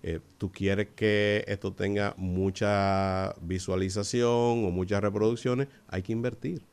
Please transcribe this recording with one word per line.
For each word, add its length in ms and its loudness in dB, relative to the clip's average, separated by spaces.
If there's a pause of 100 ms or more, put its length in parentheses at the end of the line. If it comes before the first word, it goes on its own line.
eh, 160 -4 (180)
tú 140 -4
quieres 440 0
que 520 2
esto 240 -4
tenga 440 -2
mucha 1200 0
visualización 1200 0
o 60 0
muchas 320 0
reproducciones, 640 0 (220)
hay 140 -6
que 100 -6
invertir 500 -4 (100)